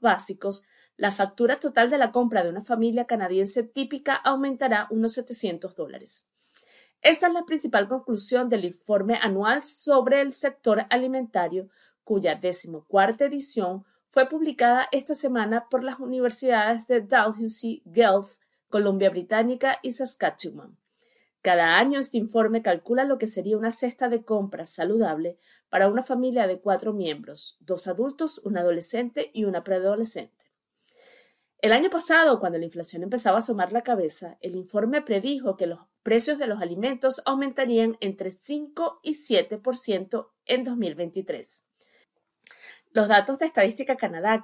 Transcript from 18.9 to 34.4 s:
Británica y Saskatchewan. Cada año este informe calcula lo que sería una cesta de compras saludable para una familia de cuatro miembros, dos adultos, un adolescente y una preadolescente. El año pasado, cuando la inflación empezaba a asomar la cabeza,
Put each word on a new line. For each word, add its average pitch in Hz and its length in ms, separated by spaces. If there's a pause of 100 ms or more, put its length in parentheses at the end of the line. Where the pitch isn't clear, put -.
Británica 226 720
y 254 80
Saskatchewan. - 840 (680)
Cada 170 340
año 277 220
este 262 180
informe 220 460
calcula 220 400
lo 277 160
que 220 80
sería 208 320
una 226 120
cesta 240 380
de 226 160
compras 196 460
saludable 170 640 (320)
para 196 200
una 233 120
familia 247 460
de 185 120
cuatro 202 340
miembros, 156 640
dos 170 280
adultos, 277 560
un 202 140
adolescente 175 760
y 220 120
una 180 180
preadolescente. 196 880 (1080)
El 220 140
año 311 160
pasado, 330 500
cuando 170 200
la 170 60
inflación 170 360
empezaba 208 360
a - 20
asomar 202 320
la 233 100
cabeza, 190 600